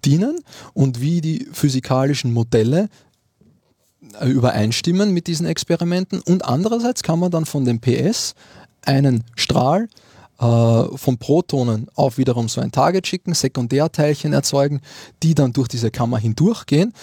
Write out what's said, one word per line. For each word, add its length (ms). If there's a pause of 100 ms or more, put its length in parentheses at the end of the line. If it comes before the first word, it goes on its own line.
dienen 360 (340)
und 260
wie 200
die 320
physikalischen 800
Modelle, 560 (1300)
äh, 80
übereinstimmen 840
mit 140
diesen 200
Experimenten. 760
Und 240
andererseits 580
kann 160
man 120
dann 160
von 180
dem 160
P 160
S 380 (500)
einen 400 (100)
Strahl, 540 (500)
äh, 60
von 720
Protonen 760
auf 240
wiederum 300
so 120
ein 100
Target 360
schicken, 280
Sekundärteilchen 960
erzeugen, 480 (420)
die 120
dann 180
durch 160
diese 220
Kammer 280
hindurchgehen 760 (100)